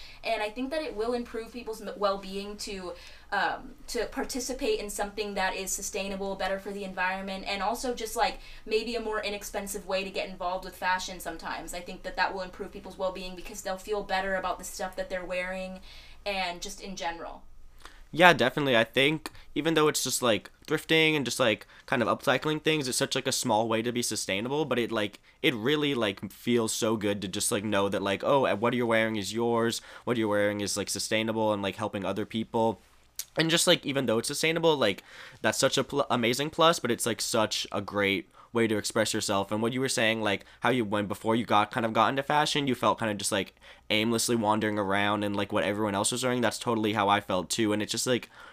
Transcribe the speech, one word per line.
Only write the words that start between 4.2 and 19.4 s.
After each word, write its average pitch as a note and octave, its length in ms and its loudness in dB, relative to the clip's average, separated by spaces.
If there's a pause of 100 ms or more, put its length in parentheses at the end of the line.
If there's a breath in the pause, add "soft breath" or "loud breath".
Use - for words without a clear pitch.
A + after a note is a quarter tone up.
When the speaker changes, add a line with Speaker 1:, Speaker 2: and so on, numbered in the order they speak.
Speaker 1:
in G#3 80 -8
something G#3 460 -6
that F#3+ 200 0
is F#3+ 160 -6
sustainable, G3 640 -4
better F#3+ 240 -2
for G3+ 120 -10
the G3+ 120 -8
environment, F#3+ 640 -4
and G3 160 -4
also A#3+ 300 -2
just, A3 240 -6
like, G3 220 0 (260 loud breath)
maybe A3 300 0
a - 40 -2
more G#3+ 240 -4
inexpensive G3+ 640 -8
way F#3+ 160 0
to G3 60 -8
get G3 180 -6
involved F#3 380 -6
with F3+ 100 -12
fashion F#3 460 -4
sometimes. E3 520 -8
I F3+ 60 -8
think F3+ 240 -12
that F#3 140 -8
that F#3 160 0
will F#3+ 80 -6
improve F#3 320 -10
people's F#3+ 240 -14
well-being F#3 400 -4
because G#3 240 -12
they'll F#3+ 160 -6
feel G#3 260 -4
better F#3+ 320 -2
about F#3 240 -2
the F#3 60 -12
stuff - 320 -8
that F#3 120 -6
they're F#3 140 -4
wearing F#3 560 -6 (440 loud breath)
and F#3 380 -4
just - 200 -10
in F#3+ 140 -10
general. E3 460 -8 (680 loud breath)
Speaker 2:
Yeah, E3+ 220 10
definitely. C3 440 4
I A2 60 8
think D3 480 2 (240 loud breath)